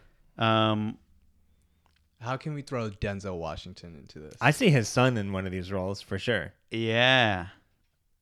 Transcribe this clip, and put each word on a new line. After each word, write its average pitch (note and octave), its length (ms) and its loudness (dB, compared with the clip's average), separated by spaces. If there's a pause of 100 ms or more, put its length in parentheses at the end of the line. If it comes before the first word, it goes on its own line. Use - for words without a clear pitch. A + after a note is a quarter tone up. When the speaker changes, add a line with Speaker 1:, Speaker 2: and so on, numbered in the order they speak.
(380)
Speaker 1:
Um, A2 580 2 (1200)
Speaker 2:
How B2 200 -6
can D#3 160 -8
we C#3+ 80 -8
throw A#2+ 260 -4
Denzel G2 480 -6
Washington E2 580 -10
into D2+ 260 -20
this? D2+ 200 -16
Speaker 3:
I B2+ 120 6
see G#3+ 180 4
his B2 180 4
son B2+ 300 4
in G2 160 -2
one F#2+ 100 -2
of F#2 80 -4
these F#2 180 -6
roles G2 300 -4
for - 180 -8
sure. G2 360 -2 (160)
Speaker 1:
Yeah. A2+ 800 2 (720)